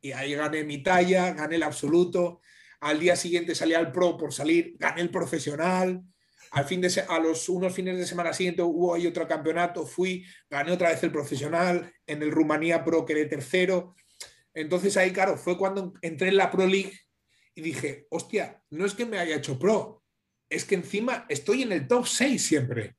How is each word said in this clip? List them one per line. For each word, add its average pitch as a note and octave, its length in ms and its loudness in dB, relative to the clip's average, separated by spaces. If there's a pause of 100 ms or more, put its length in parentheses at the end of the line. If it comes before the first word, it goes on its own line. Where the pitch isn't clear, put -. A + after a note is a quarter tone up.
y C3+ 100 -10
ahí C#3 240 -6
gané D3+ 280 -2
mi C#3+ 200 -8
talla, F3+ 500 4
gané D3+ 220 -4
el E3 80 2
absoluto. F3 760 2 (380)
Al D3+ 200 0
día F3 160 6
siguiente E3+ 400 -2
salí D#3+ 180 2
al E3 180 2
pro F3 260 2
por C#3+ 160 -6
salir, E3 440 2
gané D#3+ 240 -2
el F3 80 0
profesional. F3 960 -2 (480)
Al - 140 0
fin F3+ 140 -2
de F3+ 120 2
se-, F#3 100 0
a F3 160 -2
los D#3+ 320 0
unos F#3 240 0
fines F#3 240 -4
de F3+ 80 -4
semana F3 280 -4
siguiente F3+ 280 -2
hubo E3+ 320 2
ahí E3+ 140 0
otro E3 200 -2
campeonato, D#3+ 600 0
fui, F#3 360 -2 (240)
gané C#3+ 260 -2
otra F3 160 4
vez D#3+ 120 0
el E3 100 0
profesional, D3+ 800 0 (140)
en D3+ 160 -8
el D3+ 80 0
Rumanía D#3 540 2
Pro D#3+ 200 2
quedé D3+ 220 0
tercero. F3+ 680 0 (580)
Entonces F3 420 0
ahí, F#3 140 4
claro, F#3 280 2
fue F3 200 -2
cuando F#3+ 360 -4 (100)
entré E3 240 -2
en G3 100 6
la F#3 140 4
Pro F#3 160 4
League F#3+ 260 2 (640)
Y D#3+ 60 -16
dije, C#3 480 -6
"Hostia, - 600 -6
no E3 160 -4
es G3 80 -2
que A#3 120 -4
me G#3+ 140 -6
haya E3 160 -2
hecho C3 240 -4
pro, G3+ 440 0 (460)
es D#3 160 -4
que G3+ 100 2
encima G#3+ 540 -4
estoy G#3 340 -2
en A3+ 80 -2
el D3 160 -2
top A#3+ 200 2
seis B3+ 380 0
siempre". B2+ 540 0